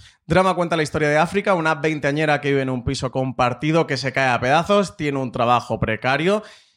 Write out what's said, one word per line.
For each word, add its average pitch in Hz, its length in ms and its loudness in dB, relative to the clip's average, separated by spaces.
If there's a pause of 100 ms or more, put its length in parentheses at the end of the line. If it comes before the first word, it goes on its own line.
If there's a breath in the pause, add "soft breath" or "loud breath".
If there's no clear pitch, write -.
(280 soft breath)
Drama 180 260 2
cuenta 170 240 -2
la 156 60 2
historia 151 260 -2
de 147 80 2
África, 190 380 2
una 160 180 2
veinteañera 151 680 0
que 143 100 -4
vive 139 120 2
en 131 80 -2
un 127 140 -4
piso 135 260 -4
compartido 131 760 0
que 147 80 -4
se 127 160 -4
cae 135 180 0
a 117 120 0
pedazos, 170 560 2
tiene 147 200 -4
un 131 140 -4
trabajo 117 480 0
precario 143 640 0 (340 loud breath)